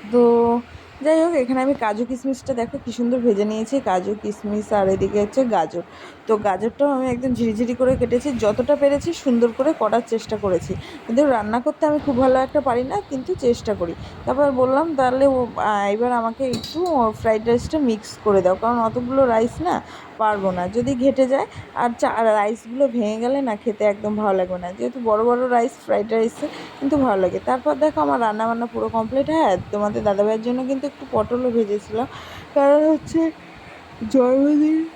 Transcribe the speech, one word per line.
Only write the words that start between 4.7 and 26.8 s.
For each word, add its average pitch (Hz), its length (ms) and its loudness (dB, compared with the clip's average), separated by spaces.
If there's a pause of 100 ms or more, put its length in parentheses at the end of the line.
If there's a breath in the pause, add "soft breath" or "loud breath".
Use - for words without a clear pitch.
আর 196 160 2
এদিকে 196 320 0
হচ্ছে 208 220 0
গাজর। 175 380 0 (460 loud breath)
তো 214 100 2
গাজরটাও 208 520 0
আমি 262 200 0
একদম 247 240 -2
ঝিরিঝিরি 226 420 0
করে 254 200 4
কেটেছি, 240 440 0
যতটা 233 360 2
পেরেছি 285 380 2
সুন্দর 240 440 2
করে 294 160 2
করার 220 340 0
চেষ্টা 220 300 -4
করেছি। 185 360 -2 (340 loud breath)
কিন্তু 254 180 2
রান্না 226 340 0
করতে 302 260 -2
আমি 302 200 2
খুব 254 120 0
ভালো 262 220 4
একটা 269 220 0
পারি 247 220 0
না, 330 260 -4
কিন্তু 277 260 -4
চেষ্টা 240 380 -2
করি। 175 220 -4 (300 loud breath)
তারপর 285 260 2
বললাম, 269 440 2
"তাহলে 262 320 2
ও, 254 280 2
আহ, 202 360 0
এবার 233 200 0
আমাকে 233 340 -2
একটু 254 680 -2 (100)
ফ্রাইড 220 260 0
রাইসটা 247 320 0
মিক্স 226 440 -2
করে 196 180 4
দাও", 185 140 4
কারণ 233 240 0
অতগুলো 247 480 2
রাইস 233 340 0
না 339 200 0 (360 loud breath)
পারবো 202 340 0
না, 180 160 -4
যদি 240 280 -2
ঘেটে 262 320 2
যায়। 269 180 0 (300 loud breath)
আর 240 140 0 (100)
চা-, 262 180 0
আর 226 80 2
রাইসগুলো 220 600 0
ভেঙে 220 300 -2
গেলে 262 240 -2
না 226 140 -2
খেতে 214 300 -4
একদম 208 300 0
ভালো 208 220 0
লাগবে 180 200 -2
না, 180 140 -8
যেহেতু 240 320 -6
বড় 220 200 2
বড় 247 260 0
রাইস, 240 220 2 (140)
ফ্রাইড 220 280 -2
রাইসে 226 340 -2 (320 loud breath)
কিন্তু 277 180 0